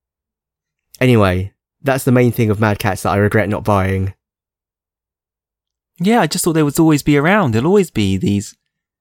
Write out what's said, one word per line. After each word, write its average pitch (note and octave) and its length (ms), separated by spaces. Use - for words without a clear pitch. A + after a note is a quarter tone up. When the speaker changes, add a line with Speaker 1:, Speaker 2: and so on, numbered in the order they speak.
Speaker 1:
Anyway, G2 500
that's C3+ 240
the C3+ 80
main B2 200
thing A2+ 180
of G2+ 100
Mad G#2+ 200
Catz F#2+ 240
that F#2 80
I G2+ 60
regret G2+ 300
not G2+ 160
buying. F#2+ 500
Speaker 2:
Yeah, A3 200
I E3+ 80
just - 160
thought E3 100
they D#3+ 100
would D3 160
always D#3+ 240
be D3 140
around. E3 340
There'll A#2 160
always F#3+ 240
be F#2+ 260
these G2 400